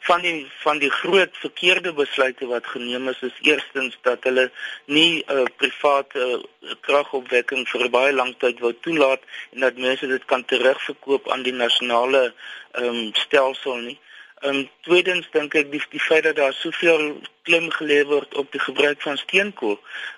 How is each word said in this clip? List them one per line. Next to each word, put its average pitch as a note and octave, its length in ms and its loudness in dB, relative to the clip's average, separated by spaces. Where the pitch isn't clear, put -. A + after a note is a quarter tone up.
van F3 200 2
die, E3 260 -4
van D3+ 180 0
die C#3 120 0
groot F3 460 2
verkeerde F3 560 0
besluite C3+ 540 0
wat A#2+ 200 -4
geneem B2 420 -6
is, B2+ 120 -6
is B2 220 -8
eerstens C#3 600 -2
dat A#2+ 220 0
hulle B2+ 260 2
nie, D#3+ 380 2
eh, C3+ 200 2
privaat, C#3 580 0
eh, B2+ 240 -2
kragopwekking C3 880 0
vir A#2+ 160 -2
'n B2 60 -2
baie B2+ 220 4
lang B2+ 260 0
tyd B2 220 0
wou A#2+ 200 0
toelaat C#3 400 2
en A#2+ 80 -10
dat B2+ 160 0
mense B2+ 300 -2
dit C3 180 -2
kan B2+ 200 0
terugverkoop C3 880 0
aan C3 120 -2
die B2+ 100 -2
nasionale, B2 800 2
ehm, A#2+ 400 -4
stelsel C3 640 0
nie. A#2+ 220 -12
Ehm, C#3 240 -2
tweedens F3+ 500 2
dink D3+ 240 0
ek D3 160 2
die, D3 200 -6
die D3+ 100 -8
feit D#3+ 220 2
dat D#3 140 0
daar C#3 160 2
soveel D#3 680 0
klem E3+ 280 0
gelê D3 360 2
word C#3+ 280 -2
op C#3 180 -6
die C#3 80 -6
gebruik C#3+ 420 0
van D3 140 -4
steenkool, D#3+ 640 -2